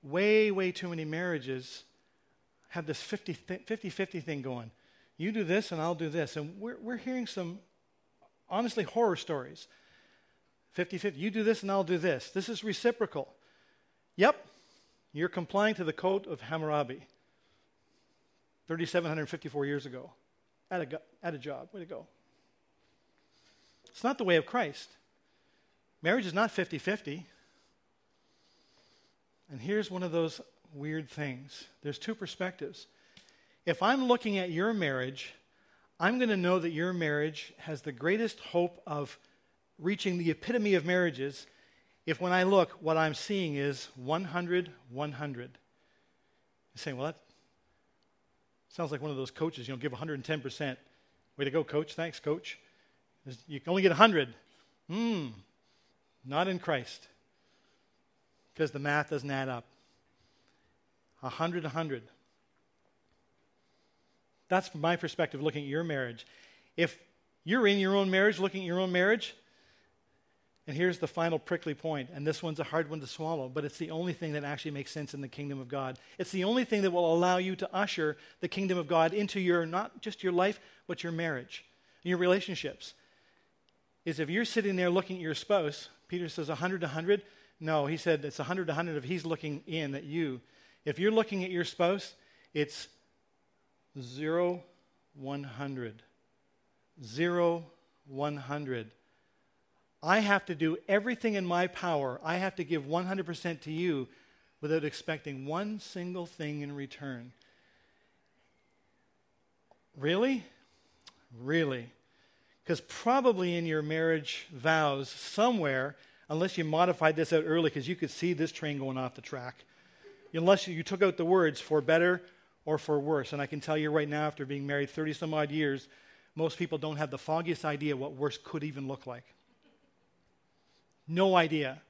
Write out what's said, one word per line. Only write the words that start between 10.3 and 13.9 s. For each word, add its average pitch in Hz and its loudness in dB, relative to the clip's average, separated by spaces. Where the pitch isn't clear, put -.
Fifty 175 -4
fifty, 165 -4
you 196 0
do 214 -2
this 220 4
and 196 -4
I'll 196 4
do 180 2
this. 156 0
This 190 -4
is 220 -6
reciprocal. 214 0